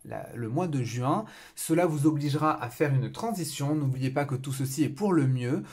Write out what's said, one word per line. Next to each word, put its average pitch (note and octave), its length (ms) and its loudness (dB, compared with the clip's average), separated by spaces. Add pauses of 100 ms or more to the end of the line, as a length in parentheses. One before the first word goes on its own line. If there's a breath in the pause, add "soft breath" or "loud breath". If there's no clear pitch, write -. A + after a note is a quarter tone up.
la, G#2+ 280 -8
le A#2 140 -6
mois D#3+ 180 0
de C#3+ 160 0
juin. B2 440 0 (300 loud breath)
Cela E3 280 2
vous D3+ 220 2
obligera D3 540 2
à A#2+ 100 -6
faire C#3+ 240 2
une - 180 2
transition. E3 640 -2
N'oubliez C3 360 0
pas C#3+ 140 0
que C3+ 100 -2
tout C3 200 -4
ceci C3+ 280 -2
est B2+ 60 4
pour G3 240 0
le C#3+ 140 4
mieux. C3 360 0 (100)